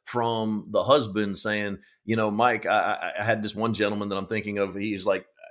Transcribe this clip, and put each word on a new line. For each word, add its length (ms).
from 640
the 140
husband 540
saying, 420
you 100
know, 160
"Mike," 340
I, 520
I, 40
I 40
had 180
this 100
one 200
gentleman 360
that 60
I'm 120
thinking 320
of. 140
He's 320
like, 200